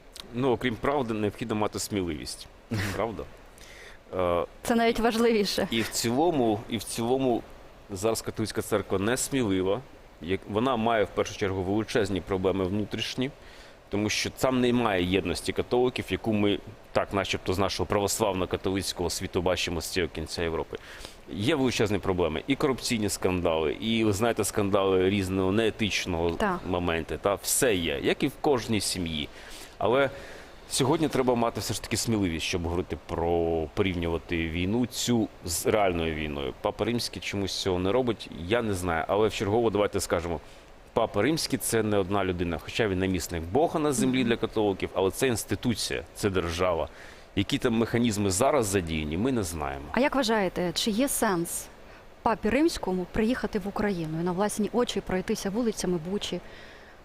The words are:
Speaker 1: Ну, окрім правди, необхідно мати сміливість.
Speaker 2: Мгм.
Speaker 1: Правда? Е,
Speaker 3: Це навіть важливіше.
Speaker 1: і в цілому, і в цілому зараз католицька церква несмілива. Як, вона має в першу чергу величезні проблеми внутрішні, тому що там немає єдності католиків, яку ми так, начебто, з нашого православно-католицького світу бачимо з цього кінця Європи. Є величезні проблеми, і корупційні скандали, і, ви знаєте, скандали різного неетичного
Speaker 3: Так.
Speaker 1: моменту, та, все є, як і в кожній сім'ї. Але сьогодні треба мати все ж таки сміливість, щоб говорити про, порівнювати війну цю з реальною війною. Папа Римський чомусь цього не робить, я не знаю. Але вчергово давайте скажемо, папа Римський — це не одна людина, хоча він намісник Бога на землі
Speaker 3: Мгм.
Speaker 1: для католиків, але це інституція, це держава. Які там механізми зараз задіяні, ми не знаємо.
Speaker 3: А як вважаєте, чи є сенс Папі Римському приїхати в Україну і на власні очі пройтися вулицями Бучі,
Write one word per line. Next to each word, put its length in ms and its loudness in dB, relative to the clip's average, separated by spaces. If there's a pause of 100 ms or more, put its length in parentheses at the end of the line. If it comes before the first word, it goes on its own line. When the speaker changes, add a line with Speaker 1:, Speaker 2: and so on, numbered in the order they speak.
(340)
Speaker 1:
Ну, 180 2
окрім 240 0
правди, 380 0
необхідно 420 -2
мати 240 0
сміливість. 680 -4 (240)
Speaker 2:
Мгм. 100 -2 (140)
Speaker 1:
Правда? 280 -4 (920)
Е, 280 4 (180)
Speaker 3:
Це 120 2
навіть 240 4
важливіше. 720 2
Speaker 1:
і 100 2
в 80 0
цілому, 680 2 (100)
і 80 -2
в 60 -6
цілому 600 0 (480)
зараз 300 0
католицька 400 -4
церква 380 0
несмілива. 840 2 (400)
Як, 180 -2 (100)
вона 260 2
має 280 4
в 40 -2
першу 300 -2
чергу 260 0
величезні 580 0
проблеми 440 0
внутрішні, 680 -4 (580)
тому 200 0
що 200 -2
там 320 2
немає 420 4
єдності 480 0
католиків, 580 0
яку 240 -2
ми 260 2 (320)
так, 220 0
начебто, 400 0
з 60 -4
нашого 360 0
православно-католицького 1120 0
світу 320 -2
бачимо 400 0
з 80 -6
цього 180 0
кінця 360 -6
Європи. 340 -2 (520)
Є 260 0
величезні 440 2
проблеми, 480 0
і 80 2
корупційні 540 0
скандали, 640 2
і, 300 0
ви 100 4
знаєте, 300 0
скандали 640 4
різного 420 2
неетичного 800 0
Speaker 3:
Так. 360 -2
Speaker 1:
моменту, 540 0
та, 140 2
все 400 2
є, 280 -2
як 200 0
і 40 4
в 40 -2 (100)
кожній 400 2
сім'ї. 480 -4 (480)
Але 320 2 (600)
сьогодні 380 2
треба 280 2
мати 240 0
все 140 -4
ж 80 -6
таки 160 -4
сміливість, 480 0
щоб 180 -2
говорити 340 -2 (100)
про, 560 2 (100)
порівнювати 640 0 (120)
війну 360 0
цю 420 0 (180)
з 200 -4
реальною 480 4
війною. 480 -4
Папа 240 0
Римський 360 -2
чомусь 400 -4
цього 180 2
не 120 2
робить, 380 0 (180)
я 140 2
не 120 0
знаю. 340 0
Але 200 4
вчергово 420 2
давайте 300 2
скажемо, 400 -2 (580)
папа 240 2
Римський — 400 0
це 220 2
не 140 2
одна 280 2
людина, 320 0
хоча 300 -2
він 120 0
намісник 440 -2
Бога 360 2
на 140 2
землі 260 2
Speaker 3:
Мгм. 100 2
Speaker 1:
для 60 2
католиків, 580 0
але 180 2
це 160 0
інституція, 760 -2 (120)
це 140 0
держава. 600 0 (460)
Які 220 0
там 160 2
механізми 580 2
зараз 340 4
задіяні, 520 0
ми 140 2
не 120 0
знаємо. 480 -6
Speaker 3:
А 80 0
як 160 2
вважаєте, 580 0
чи 180 -2
є 160 0
сенс 600 -2 (540)
Папі 280 0
Римському 640 2
приїхати 480 0
в 80 -6
Україну 540 -2
і 20 -2
на 80 0
власні 420 0
очі 280 0
пройтися 480 -2
вулицями 500 0 (100)
Бучі, 300 -4 (640)